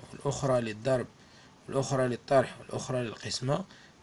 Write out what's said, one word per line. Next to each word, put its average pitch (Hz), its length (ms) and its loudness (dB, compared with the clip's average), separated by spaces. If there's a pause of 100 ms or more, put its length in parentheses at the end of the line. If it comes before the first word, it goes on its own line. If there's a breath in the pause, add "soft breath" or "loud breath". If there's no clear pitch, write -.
(120)
والأخرى 131 500 0
للضرب 113 460 0 (600 loud breath)
والأخرى 127 400 2
للطرح 123 520 2
والأخرى 127 440 -4
للقسمة، 127 640 -2 (380 loud breath)